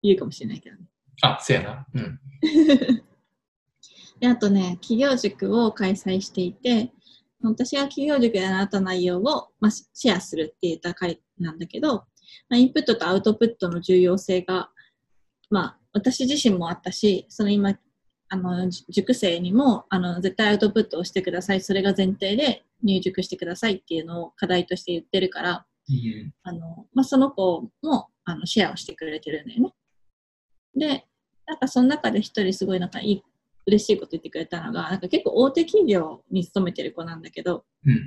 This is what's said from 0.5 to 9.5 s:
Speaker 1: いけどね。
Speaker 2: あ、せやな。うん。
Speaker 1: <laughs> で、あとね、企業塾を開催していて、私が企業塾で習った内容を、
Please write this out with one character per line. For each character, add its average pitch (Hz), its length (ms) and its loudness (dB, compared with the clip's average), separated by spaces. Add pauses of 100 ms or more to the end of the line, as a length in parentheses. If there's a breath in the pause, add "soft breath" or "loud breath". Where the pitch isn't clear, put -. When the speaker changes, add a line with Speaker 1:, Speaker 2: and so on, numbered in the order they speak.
Speaker 1:
い - 60 -14
け - 100 -20
ど - 60 -20
ね。 - 100 -20 (360)
Speaker 2:
あ、 - 180 0
せ - 140 0
や 92 80 0
な。 113 320 -12
う - 40 -2
ん。 107 220 -8 (220)
Speaker 1:
<laughs> 302 600 4 (1160 loud breath)
で、 240 80 2
あ 240 80 4
と 214 140 0
ね、 180 300 2
企 233 220 0
業 277 140 4
塾 202 440 0
を 220 120 2
開 196 200 0
催 190 280 -2
し - 100 -10
て 185 120 -4
い 175 100 -4
て、 240 400 0 (500 soft breath)
私 233 340 -2
が 277 60 0
企 277 240 -4
業 294 120 2
塾 233 160 4
で 190 140 2
習 190 140 0
っ 196 60 -2
た 196 120 0
内 185 240 -2
容 180 160 0
を、 269 300 -2 (100)